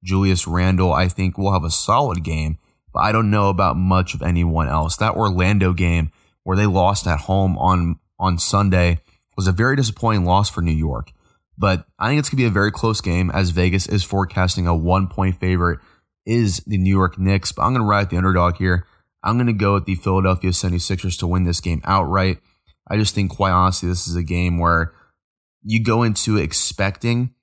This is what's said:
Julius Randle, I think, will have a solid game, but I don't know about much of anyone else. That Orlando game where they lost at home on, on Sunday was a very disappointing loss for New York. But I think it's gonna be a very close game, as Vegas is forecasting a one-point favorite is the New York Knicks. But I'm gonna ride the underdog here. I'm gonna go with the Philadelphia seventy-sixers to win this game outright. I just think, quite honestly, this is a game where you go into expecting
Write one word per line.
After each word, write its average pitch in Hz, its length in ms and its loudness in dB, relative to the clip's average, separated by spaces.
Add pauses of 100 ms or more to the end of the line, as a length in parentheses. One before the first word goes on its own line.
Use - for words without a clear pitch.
Julius 95 460 0
Randle, 90 460 2
I 90 140 2
think, 92 280 -4
will 98 160 -2
have 87 120 0
a 82 60 -2
solid 101 540 0
game, 78 340 -4 (340)
but - 80 -4
I 107 120 2
don't 110 180 2
know 101 200 2
about 90 260 0
much 92 380 0
of - 80 -6
anyone 82 440 0
else. 78 300 -2
That 107 180 0
Orlando 95 600 2
game 85 360 0 (340)
where 92 120 -2
they 104 100 2
lost 95 400 0
at 80 140 -2
home 95 380 0
on, 87 420 0 (180)
on 92 200 -2
Sunday 92 640 2 (340)
was 95 100 -2
a 95 60 2
very 117 240 2
disappointing 110 480 0
loss 95 240 2
for - 140 -4
New 85 100 0
York. 76 400 -4 (480)
But 95 260 0 (120)
I - 80 -4
think 147 140 0
it's 139 80 -2
gonna - 80 -4
be 131 80 2
a 117 60 2
very 101 200 2
close 110 300 -2
game, 90 320 0
as 90 180 0
Vegas 90 380 0
is 101 160 0
forecasting 92 640 -2
a 85 80 2
one-point 92 640 0
favorite 87 400 0 (440)
is 110 440 0
the 104 100 -2
New 95 180 2
York 92 220 0
Knicks. 95 320 0
But - 120 -4
I'm 107 100 2
gonna 123 120 0
ride 101 260 0
the 85 60 -4
underdog 90 420 2
here. 90 280 0 (380)
I'm 113 140 0
gonna 120 140 2
go 101 220 2
with 95 100 0
the 95 120 -4
Philadelphia 92 560 0
seventy-sixers 90 640 -4
to - 100 -6
win 90 160 0
this 85 180 0
game 82 220 -4
outright. 95 560 0 (480)
I - 100 -4
just 107 160 0
think, 95 200 -2
quite 98 180 -2
honestly, 90 380 2
this 90 180 -4
is 85 80 -6
a 87 80 -2
game 87 380 -2
where 82 320 0 (720)
you 110 180 0
go 117 220 2
into 110 320 0
expecting 104 1040 -2